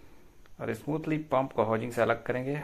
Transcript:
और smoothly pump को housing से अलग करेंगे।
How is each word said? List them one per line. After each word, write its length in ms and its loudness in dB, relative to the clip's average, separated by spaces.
और 140 -2
smoothly 440 -2
pump 240 2
को 120 4
housing 280 0
से 100 2
अलग 220 2
करेंगे। 400 -2